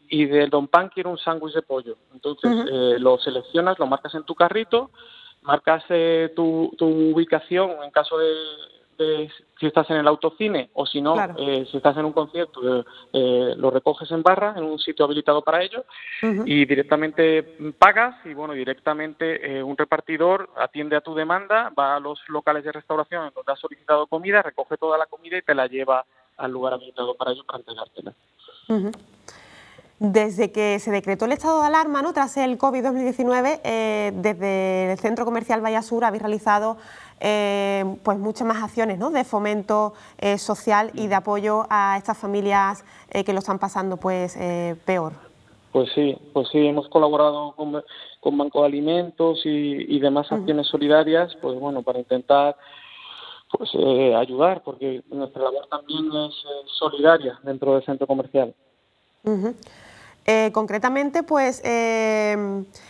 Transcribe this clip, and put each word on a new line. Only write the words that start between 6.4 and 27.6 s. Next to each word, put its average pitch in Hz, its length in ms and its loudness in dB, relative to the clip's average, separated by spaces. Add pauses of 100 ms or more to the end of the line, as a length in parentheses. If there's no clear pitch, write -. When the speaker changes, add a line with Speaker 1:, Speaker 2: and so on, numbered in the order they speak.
Speaker 1:
tu 165 80 2
ubicación 160 840 2 (120)
en 143 80 -12
caso 156 260 2
de, 160 160 2 (640)
de 156 340 -2 (280)
si 160 80 -2
estás 151 240 2
en 160 60 2
el 147 100 0
autocine 156 680 0
o 143 120 -4
si 143 160 -4
no, 151 120 2
Speaker 2:
Claro. 175 220 -2
Speaker 1:
eh, 131 320 -2
si 139 100 -6
estás 143 180 2
en 156 80 -2
un 156 80 -2
concierto, 160 480 -4 (200)
eh, 117 40 -6 (280)
eh, 127 440 2
lo 131 160 0
recoges 147 400 -2
en 165 100 -2
barra, 190 340 -2
en 170 60 -8
un 156 160 -6
sitio 156 260 -4
habilitado 147 380 0
para 165 220 -2
ello 233 200 -10 (380)
Speaker 2:
Ujú. 220 240 -2
Speaker 1:
y 143 180 2
directamente 151 800 2 (340)
pagas 220 380 6 (100)
y, 156 100 -16
bueno, 151 200 -10
directamente, 147 1040 -6
eh, 135 60 -6
un 139 120 -8
repartidor 160 800 0
atiende 147 380 -4
a 147 60 2
tu 160 120 -8
demanda, 190 640 0
va 139 200 2
a 143 40 -4
los 147 280 -10
locales 151 340 -2
de 151 80 -8
restauración 156 560 -6
en 139 80 -14
donde 131 180 -6
has 139 60 -4
solicitado 151 480 0
comida, 190 360 2
recoge 151 340 -6
toda 160 200 0
la 156 100 0
comida 165 320 -10
y 170 40 -6
te 147 140 0
la 131 100 2
lleva 131 380 0 (320)
al 131 160 -6
lugar 127 220 -2
habilitado 123 420 -8
para 127 160 -4
ello 135 120 -8
para 131 140 -10
entregártela. 110 540 -14 (560)